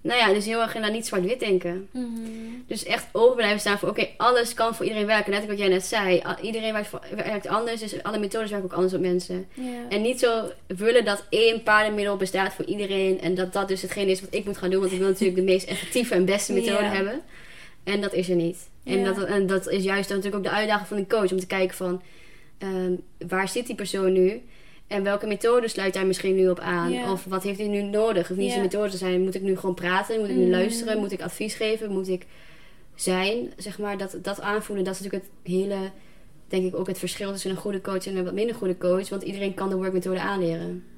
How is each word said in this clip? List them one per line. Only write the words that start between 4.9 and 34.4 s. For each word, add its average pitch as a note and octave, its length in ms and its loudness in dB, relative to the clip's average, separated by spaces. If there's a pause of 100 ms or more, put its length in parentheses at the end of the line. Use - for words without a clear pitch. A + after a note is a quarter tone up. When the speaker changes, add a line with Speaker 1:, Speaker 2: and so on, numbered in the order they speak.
Speaker 1:
werken." G#3 260 2
Net G#3 140 -2
wat G3+ 120 -4
jij G3 100 2
net F#3 160 4
zei. G3 420 4
A-, F3+ 160 -4
iedereen A3 300 -2
werkt G#3 160 -2
voor, - 120 -10 (160)
werkt G#3+ 300 -4
anders, A3+ 340 -2
dus G#3+ 220 -8
alle G#3+ 160 -2
methodes G#3+ 320 -2
werken G3 200 -4
ook - 40 -12
anders F#3 200 2
op F3 60 0
mensen. F3+ 540 0
Speaker 2:
Ja. B3+ 80 -10 (260)
Speaker 1:
En G#3+ 140 0
niet B3 160 0
zo A3+ 320 2 (160)
willen A3 380 4
dat G3+ 260 0
één A3+ 320 4
paardenmiddel G#3+ 540 4
bestaat F#3+ 380 0
voor - 100 -6
iedereen F#3+ 560 0
en F3+ 140 0
dat F#3 180 -2
dat G3 160 0
dus F#3 140 -2
hetgene G3 280 4
is F#3 100 4
wat F#3+ 140 -10
ik G#3 100 0
moet G3 140 -2
gaan F#3 120 2
doen, F#3+ 100 6
want F#3+ 120 4
ik F#3 60 0
wil F#3+ 100 4
natuurlijk F#3+ 300 4
de F#3 140 6
meest F#3 160 2
effectieve A3+ 460 -2
en F#3 100 6
beste G3 280 2
methode G#3 320 2
Speaker 2:
Ja. G#3 80 0
Speaker 1:
hebben. G3+ 280 -2 (640)
En G3 160 0
dat G3+ 120 -2
is F3+ 160 0
er F3+ 80 4
niet. E3+ 220 0 (260)
En F#3 140 0
Speaker 2:
Ja. F#3+ 140 2
Speaker 1:
dat, G3 120 -2
en G3 220 2
dat F#3 220 0
is F#3+ 160 0
juist G3 240 0
natuurlijk G3+ 280 -2
ook G3+ 60 -2
de G3 80 -2
uitdaging G#3 380 0
van G#3 80 -4
een G3 120 -2
coach, G#3 240 2
om F#3+ 80 0
te F#3 60 -6
kijken F#3 300 0
van, F#3 260 -4 (560)
ehm, F#3 340 -2 (360)
waar F#3+ 200 0
zit A#3+ 180 -2
die A#3+ 80 -6
persoon F#3+ 380 0
nu? F#3+ 300 4 (440)
En G3+ 160 -2
welke G3+ 240 0
methode A#3 420 4
sluit F#3+ 260 -2
daar F#3+ 120 2
misschien F#3+ 300 2
nu F#3 120 6
op F3+ 120 2
aan? F3 320 0
Speaker 2:
Ja. F#3+ 200 -2
Speaker 1:
Of F#3 120 -4
wat F#3 180 -2
heeft G3 160 -4
hij G#3 100 -2
nu G3+ 140 0
nodig? G3+ 480 2
Of F#3 60 -2
niet G3 100 0
Speaker 2:
Ja. G3 60 0
Speaker 1:
zijn G3 120 0
methode G3+ 260 0
te F#3+ 60 -8
zijn? F#3 260 2
Moet F#3 120 0
ik F#3+ 80 -4
nu F#3+ 140 2
gewoon F#3 180 -2
praten? F#3+ 460 0
Moet G#3 80 -2
ik F#3+ 80 -2
nu F#3 60 6
Speaker 2:
Mhm. F3+ 80 6
Speaker 1:
luisteren? A3 480 2
Moet G3+ 140 -2
ik F#3+ 100 -6
advies G#3 320 -6
geven? A3 360 -2
Moet F#3+ 180 -2
ik F#3 180 -2 (680)
zijn? F#3+ 640 -2
Zeg F#3+ 220 -12
maar, G3+ 200 -4
dat, F#3+ 240 -8
dat G3+ 180 -6